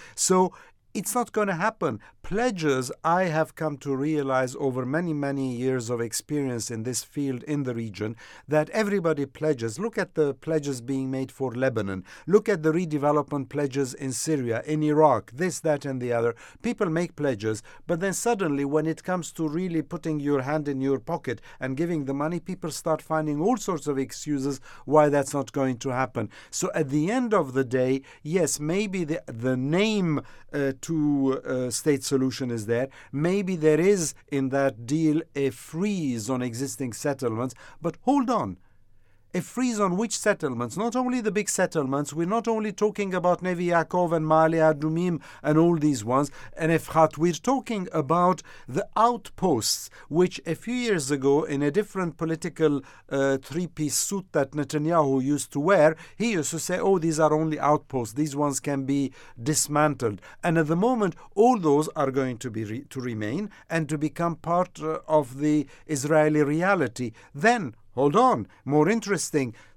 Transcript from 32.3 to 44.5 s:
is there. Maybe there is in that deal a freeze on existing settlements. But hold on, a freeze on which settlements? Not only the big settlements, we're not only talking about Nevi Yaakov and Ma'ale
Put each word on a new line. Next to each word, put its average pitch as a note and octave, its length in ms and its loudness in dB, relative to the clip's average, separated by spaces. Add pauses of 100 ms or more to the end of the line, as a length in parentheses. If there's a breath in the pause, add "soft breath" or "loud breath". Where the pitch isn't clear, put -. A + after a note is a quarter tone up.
is A2+ 180 -6
there. A#2 200 0 (240 loud breath)
Maybe F#3 460 0
there D3+ 220 4
is F3+ 340 2 (180 soft breath)
in C3+ 180 0
that C3 360 0
deal D#3 360 2 (140)
a C#3 140 0
freeze D3+ 800 -4
on B2+ 120 0
existing B2 520 -6
settlements. B2+ 600 -4 (260 loud breath)
But E3 220 -6
hold C4 260 2
on, C#3+ 280 -2 (760)
a F3+ 60 -2
freeze A#3+ 380 -2
on F#3 180 0
which A3+ 200 -2
settlements? B2 600 -2
Not A3+ 180 -2
only B3+ 260 -2
the G#3+ 180 -2
big G3+ 100 -4
settlements, C#3+ 640 -2
we're E3+ 240 -2
not A3+ 100 -2
only A3 240 -2
talking G3+ 420 -2
about F3 300 2
Nevi F3+ 300 0
Yaakov E3+ 420 2
and D#3 100 2
Ma'ale D#3+ 420 6